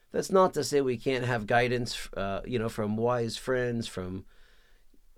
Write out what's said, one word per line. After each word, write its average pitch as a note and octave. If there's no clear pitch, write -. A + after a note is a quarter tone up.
That's -
not F#3
to D3
say C#3
we B2+
can't C3
have A#2
guidance, A#2+
uh, G2
you B2
know, A2
from G#2+
wise A#2
friends, B2
from F#2